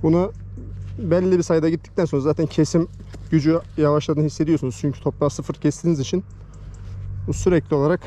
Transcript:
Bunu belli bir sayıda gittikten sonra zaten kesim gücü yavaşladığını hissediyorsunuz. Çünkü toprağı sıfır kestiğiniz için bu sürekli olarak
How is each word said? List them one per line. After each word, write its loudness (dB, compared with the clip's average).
Bunu 2
belli 2
bir 4
sayıda 2
gittikten -2
sonra 0
zaten 2
kesim 2
gücü 4
yavaşladığını 2
hissediyorsunuz. 0
Çünkü -2
toprağı 0
sıfır -8
kestiğiniz 0
için -2
bu -2
sürekli 2
olarak 2